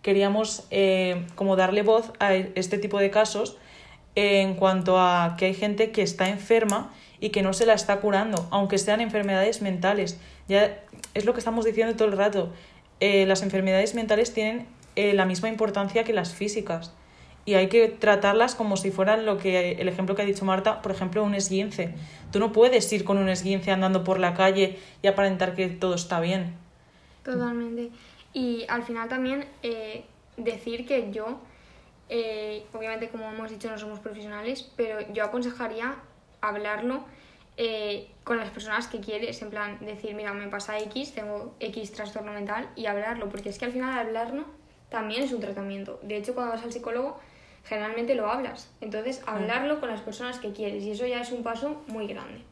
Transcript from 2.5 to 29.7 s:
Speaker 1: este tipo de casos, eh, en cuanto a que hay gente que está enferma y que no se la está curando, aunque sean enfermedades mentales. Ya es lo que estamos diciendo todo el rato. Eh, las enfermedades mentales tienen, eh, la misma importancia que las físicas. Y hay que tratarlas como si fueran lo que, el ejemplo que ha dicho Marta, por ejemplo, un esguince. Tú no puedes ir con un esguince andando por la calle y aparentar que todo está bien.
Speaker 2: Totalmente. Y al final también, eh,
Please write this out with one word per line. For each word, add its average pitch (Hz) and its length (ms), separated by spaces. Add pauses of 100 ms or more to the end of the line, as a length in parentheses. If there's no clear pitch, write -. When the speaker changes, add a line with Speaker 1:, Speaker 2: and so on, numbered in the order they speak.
Speaker 1:
este 185 240
tipo 202 220
de 196 100
casos, 214 480 (560)
eh, 202 280
en 190 120
cuanto 185 440
a 175 380
que 185 100
hay 190 80
gente 208 360
que 220 120
está 185 280
enferma 208 640 (280)
y 214 100
que 208 120
no 190 100
se 220 140
la 220 80
está 202 260
curando, 202 500
aunque 196 280
sean 208 220
enfermedades 208 600
mentales. 190 580 (300)
Ya 202 300 (360)
es 214 100
lo 240 100
que 240 60
estamos 226 240
diciendo 220 300
todo 220 140
el 196 80
rato. 196 360 (480)
Eh, 196 260
las 190 160
enfermedades 196 520
mentales 226 380
tienen, 226 340 (300)
eh, 202 160
la 190 140
misma 185 240
importancia 214 540
que 233 100
las 175 200
físicas. 202 580 (520)
Y 202 100
hay 190 140
que 226 200
tratarlas 214 680
como 208 220
si 196 140
fueran 196 340
lo 208 140
que, 180 420
el 180 80
ejemplo 190 260
que 208 80
ha - 20
dicho 196 200
Marta, 196 380
por 190 100
ejemplo, 190 320
un 202 100
esguince. 190 600 (360)
Tú 196 100
no 214 120
puedes 233 400
ir 208 120
con 196 120
un 196 120
esguince 185 420
andando 190 340
por 185 140
la 175 160
calle 190 440 (220)
y - 60
aparentar 190 480
que 185 140
todo 180 260
está 175 260
bien. 175 340 (680)
Speaker 2:
Totalmente. 240 680 (420)
Y 240 360
al 233 140
final 233 260
también, 262 380 (160)
eh, 226 420 (320)